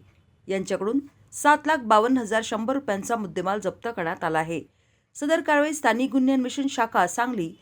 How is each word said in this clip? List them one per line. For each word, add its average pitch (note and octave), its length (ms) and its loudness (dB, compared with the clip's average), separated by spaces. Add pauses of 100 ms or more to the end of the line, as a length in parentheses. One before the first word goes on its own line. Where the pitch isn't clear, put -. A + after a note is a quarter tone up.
(480)
यांच्याकडून F#3+ 520 -2 (320)
सात D4 340 4
लाख D#4 120 2
बावन्न A3+ 400 4
हजार A3 280 0
शंभर A3+ 280 -2
रुपयांचा A3+ 420 -4
मुद्देमाल F#3+ 440 -4
जप्त F#3+ 360 -6
करण्यात F3 280 -4
आला D#3+ 160 0
आहे. D#3+ 220 -4 (540)
सदर D#4+ 260 0
कारवाई D4+ 320 2
स्थानिक B3+ 380 0
गुन्हे C4 220 2
अन्वेषण C4 360 -2
शाखा A3+ 380 0
सांगली G#3+ 540 -4